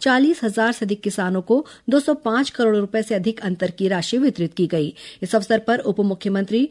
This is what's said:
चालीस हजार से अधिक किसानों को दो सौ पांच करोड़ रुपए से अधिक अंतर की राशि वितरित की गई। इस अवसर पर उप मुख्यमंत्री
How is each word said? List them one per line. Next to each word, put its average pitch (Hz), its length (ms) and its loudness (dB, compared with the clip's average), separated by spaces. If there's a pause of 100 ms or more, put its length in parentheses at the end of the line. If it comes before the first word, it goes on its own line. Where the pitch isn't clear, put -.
चालीस 269 420 2
हजार 226 280 0
से 226 140 -6
अधिक 208 160 -4
किसानों 190 400 -2
को 247 240 0 (240)
दो 277 100 4
सौ 294 160 0
पांच 262 340 -2
करोड़ 220 260 2
रुपए 208 280 0
से 220 120 -4
अधिक 220 240 -2
अंतर 180 320 -4
की 190 160 -2
राशि 185 300 -2
वितरित 175 360 0
की 175 140 0
गई। 156 260 -2 (300)
इस 180 120 -2
अवसर 220 240 0
पर 233 200 0
उप 202 220 -2
मुख्यमंत्री 196 680 0